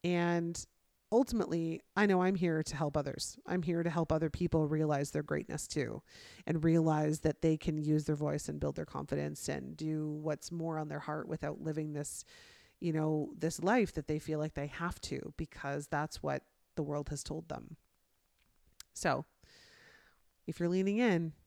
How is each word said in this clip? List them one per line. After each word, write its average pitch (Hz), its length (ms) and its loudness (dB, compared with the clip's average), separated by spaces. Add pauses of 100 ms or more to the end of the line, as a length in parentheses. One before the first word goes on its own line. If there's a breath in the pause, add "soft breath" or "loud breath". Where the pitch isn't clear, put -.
And 170 640 0 (460)
ultimately, 170 720 2 (140)
I 202 100 6
know 185 160 6
I'm 185 120 4
here 160 300 2
to - 120 -6
help 147 200 0
others. - 500 -4
I'm 180 160 0
here 170 220 0
to 170 60 2
help 165 200 0
other 160 200 2
people 165 360 2
realize 151 460 2
their 151 100 -2
greatness - 460 -4
too, 120 340 -4 (420 loud breath)
and 160 200 0
realize 156 560 6
that - 200 0
they 160 160 4
can 156 220 -2
use 151 260 2
their 151 120 2
voice 147 320 -2
and 151 100 -4
build 147 160 -2
their 156 100 -4
confidence 147 640 -4
and 143 280 -6
do 156 320 -2
what's 151 420 -4
more 165 280 -4
on 151 100 -4
their 147 100 -6
heart 151 300 -6
without 151 320 -6
living 151 320 -2
this, 147 320 -6 (560 loud breath)
you 170 120 0
know, 156 460 2
this 160 220 -2
life 208 320 4
that 151 160 -6
they 151 100 0
feel 156 220 -2
like 156 140 -2
they 143 120 -4
have 170 360 -6
to, - 340 -6
because 147 500 -6
that's 151 360 -2
what 139 200 -2 (320)
the 165 80 -2
world 147 280 -4
has 143 120 -4
told 160 260 -8
them. 160 280 -10 (1160)
So 151 320 -2 (1200 loud breath)
if - 140 -8
you're 170 80 0
leaning 190 300 2
in 170 340 4 (140)